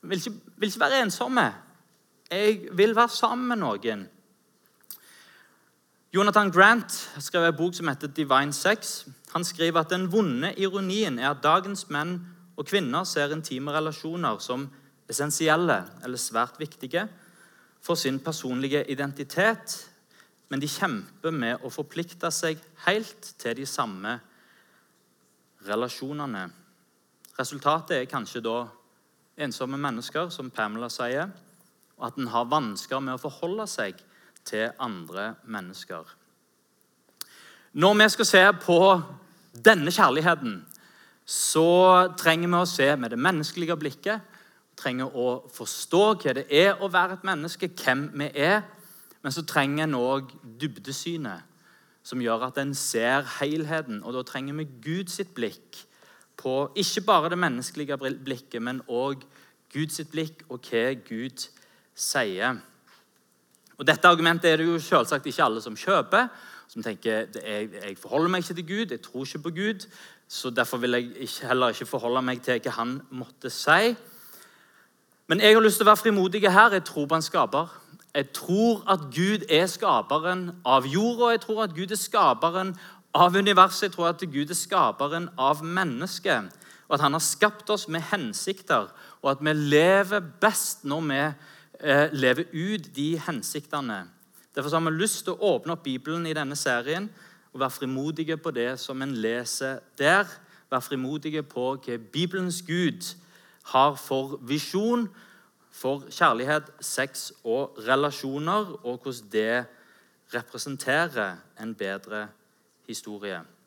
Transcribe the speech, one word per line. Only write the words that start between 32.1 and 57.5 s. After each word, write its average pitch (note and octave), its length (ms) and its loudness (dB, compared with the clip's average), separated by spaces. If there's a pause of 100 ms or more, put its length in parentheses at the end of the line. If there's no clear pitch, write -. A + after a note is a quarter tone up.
at - 80 -14
en B2 160 -6
har A#2+ 160 0
vansker C3 540 -2
med C3 120 -6
å B2+ 60 -12
forholde F3+ 480 -6
seg G2 320 -8 (460)
til A2 340 -4
andre G2 540 -8 (100)
mennesker. F#2 580 -12 (1800)
Når G3 200 8
vi G#3+ 160 8
skal A3+ 120 0
se F#3 160 8 (220)
på F3 140 6 (760)
denne F3 400 6
kjærligheten, D3 640 2 (720)
så F3+ 880 6
trenger E3 320 2
vi F3 80 4
å F3 100 2
se C#3+ 300 2
med A#2+ 160 -4
det A#2+ 80 -2
menneskelige E3 560 -2
blikket, D3+ 480 -6 (540)
trenger C3 340 -6
å B2+ 160 0 (240)
forstå - 500 0 (200)
hva C#3 160 0
det C#3 100 -10
er F3 320 4
å G3 80 -2
være F3+ 300 0
et F#3+ 80 -8
menneske, E3+ 420 -6
hvem C#3+ 380 -2 (100)
vi C#3+ 160 -4
er, F3+ 300 2 (580)
men C#3 100 -6
så D#3+ 160 -6
trenger C#3+ 360 0
en D3+ 160 0
også C3 400 -2 (220)
dybdesynet, C3+ 840 -8 (580)
som B2+ 200 -6
gjør A#2 240 0
at B2+ 140 -6
en C#3 140 -4
ser C3 520 0 (120)
helheten, D3+ 640 -4
og A#2+ 120 -10
da B2+ 100 -6
trenger C3+ 360 -10
vi D3+ 60 -8 (160)
Gud F3 280 -6
sitt - 240 -8
blikk - 480 -8 (560)
på C3+ 400 -2
ikke G3 240 -2
bare E3+ 300 4
det F3 40 -4
menneskelige C#3+ 600 -4